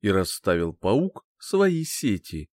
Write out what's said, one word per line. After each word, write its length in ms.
И 80
расставил 640
паук 520
свои 460
сети. 720